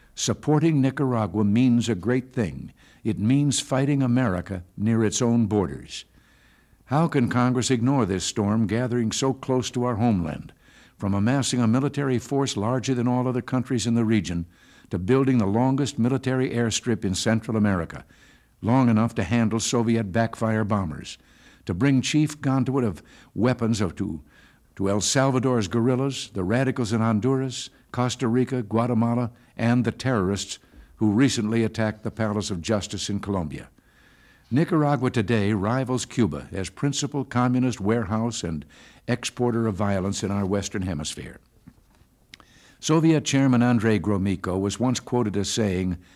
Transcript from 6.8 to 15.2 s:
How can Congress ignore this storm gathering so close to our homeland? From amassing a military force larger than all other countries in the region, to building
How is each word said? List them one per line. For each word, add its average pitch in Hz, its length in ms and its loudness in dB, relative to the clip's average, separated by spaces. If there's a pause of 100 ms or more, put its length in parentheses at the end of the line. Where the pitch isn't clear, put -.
How 156 240 2
can 131 180 2
Congress 123 420 2
ignore 127 360 2
this 92 180 -2
storm 107 420 0
gathering 113 460 -2
so 135 220 0
close 131 380 -2
to 123 120 -2
our 123 120 -2
homeland? 98 580 -2 (440)
From 101 160 -2
amassing 123 460 0
a 120 80 2
military 135 500 0
force 139 380 -2
larger 123 400 -2
than 120 140 0
all 123 180 0
other 123 140 -2
countries 120 460 -2
in 117 60 2
the 117 120 2
region, 90 400 0 (440)
to - 80 -2
building 131 400 2